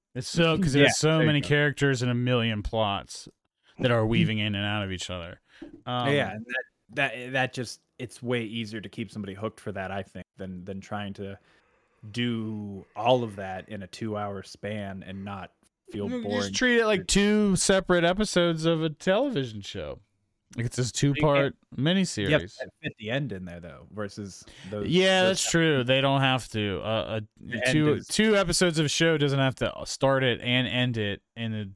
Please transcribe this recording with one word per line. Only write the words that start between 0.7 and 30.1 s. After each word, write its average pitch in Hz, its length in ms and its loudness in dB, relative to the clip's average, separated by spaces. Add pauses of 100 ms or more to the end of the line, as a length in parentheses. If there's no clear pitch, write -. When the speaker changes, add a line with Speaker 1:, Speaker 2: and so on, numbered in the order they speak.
Speaker 2:
Yeah, 143 80 8
Speaker 1:
there's 123 140 6
so 151 160 2
Speaker 2:
there 160 80 4
you 160 60 4
Speaker 1:
many 147 120 2
Speaker 2:
go. - 80 -2
Speaker 1:
characters 143 540 2
and 123 100 0
a 120 40 0
million 117 480 0
plots 101 680 -4 (480)
that 127 140 2
are 113 140 4
weaving 110 340 2
in 104 160 0
and 101 100 -2
out 104 180 -2
of 95 80 -6
each 90 180 -8
other. 90 300 -10 (460)
Um, 123 280 -2
Speaker 2:
Yeah, 123 180 0
and 110 140 -10
that, 247 180 -8 (320)
that, 123 380 -4
that 131 200 0
just, 123 260 -8 (200)
it's 123 220 -12
way 120 220 -2
easier 110 380 -8
to 98 80 -12
keep 110 220 -8
somebody 98 220 -10
hooked 107 280 -8
for 107 100 -8
that, 95 200 -8
I 101 120 -6
think, - 220 -16 (100)
than, 92 300 -10
than 98 160 -10
trying 101 320 -8
to 98 240 -12 (760)
do 110 720 -4 (120)
all 120 260 4
of 107 140 -6
that 95 320 -8
in 101 140 -10
a - 40 -12
two-hour 104 560 -6
span 101 640 -10
and 98 160 -12
not 98 280 -12 (400)
feel 202 180 -4
Speaker 1:
You 247 140 -4
Speaker 2:
boring. 208 160 0
Speaker 1:
just 202 160 -2
treat 240 240 4
it 226 80 4
like 196 200 2
two 208 480 4
separate 180 480 4
episodes 175 600 2
of 165 160 4
a 160 80 0
television 160 720 -2
show. 76 380 -10 (580)
Like, 120 80 -2
it's - 120 -6
this 131 100 0 (160)
Speaker 2:
You 143 100 6
can't 139 40 -2
Speaker 1:
two-part 147 200 4
Speaker 2:
You 139 60 4
have 139 80 0 (260)
to 117 40 -2
Speaker 1:
miniseries. 151 760 2 (240)
Speaker 2:
fit 151 160 -8
the 107 140 -8
end 139 200 -2
in 92 140 -10
there, 87 140 -12
though, 80 320 -16
versus 101 520 -10 (280)
those, 104 160 -4
Speaker 1:
Yeah, 185 340 4
Speaker 2:
those 185 80 4 (120)
Speaker 1:
that's - 100 -2
true. 156 320 4
They 131 180 4
don't 139 200 4
have 131 280 2
to. 104 320 -2
Uh, - 40 -8
uh, 110 340 -2 (200)
Speaker 2:
The - 160 -10 (120)
end 131 40 4
Speaker 1:
two, 151 240 4
Speaker 2:
is - 120 -6
Speaker 1:
two 214 280 4
episodes 175 440 2
of 156 60 2
a 139 40 0
show 165 280 2
doesn't 139 220 2
have 131 160 2
to - 160 -2 (140)
start 135 380 2